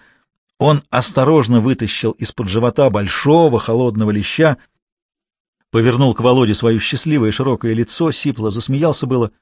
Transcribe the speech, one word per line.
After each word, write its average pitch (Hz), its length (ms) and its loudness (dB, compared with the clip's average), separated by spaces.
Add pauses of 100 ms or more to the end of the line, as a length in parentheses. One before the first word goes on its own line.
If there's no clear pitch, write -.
(580)
Он 147 320 2
осторожно 127 720 2
вытащил 117 520 -2
из-под - 360 -8
живота 120 420 0
большого 120 680 2
холодного 113 500 0
леща, 147 460 0 (1120)
повернул 120 440 2
к - 60 -8
Володе 123 340 2
свое 113 260 0
счастливое 135 500 -2
широкое 120 420 -2
лицо, 117 380 -2
сипло 113 400 -4
засмеялся 139 560 -2
было. 123 240 -2 (120)